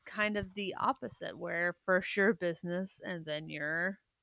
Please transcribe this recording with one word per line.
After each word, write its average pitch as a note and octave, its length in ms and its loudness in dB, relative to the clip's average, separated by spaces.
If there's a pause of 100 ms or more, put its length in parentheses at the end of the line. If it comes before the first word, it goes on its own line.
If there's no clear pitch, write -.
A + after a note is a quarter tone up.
kind G#3+ 320 0
of F#3+ 180 -4
the G3+ 220 -4
opposite, - 600 -2
where F3 480 -2
first F#3+ 320 4
you're G3+ 140 8
a G#3+ 40 6
business F3 680 -2
and F3 200 -6
then D#3 240 -6
you're D#3+ 500 -2 (240)